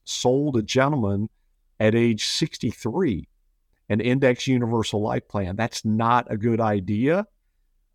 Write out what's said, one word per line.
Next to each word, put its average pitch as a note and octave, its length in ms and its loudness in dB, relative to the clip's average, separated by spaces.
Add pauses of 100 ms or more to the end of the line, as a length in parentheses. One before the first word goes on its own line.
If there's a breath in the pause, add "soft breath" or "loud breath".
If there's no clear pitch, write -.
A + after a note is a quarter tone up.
sold C3+ 520 0
a A2 60 2
gentleman A2+ 680 0 (480)
at A2 160 4
age A#2 320 2
sixty-three B2 1040 -4 (640)
an G#2+ 100 2
Index B2 460 2
Universal A#2 540 0
Life A#2+ 280 -4
plan. F#2+ 280 -6
That's A2+ 260 -6
not A2+ 480 2
a A#2 60 -4
good A2+ 240 0
idea. A2 640 0 (680)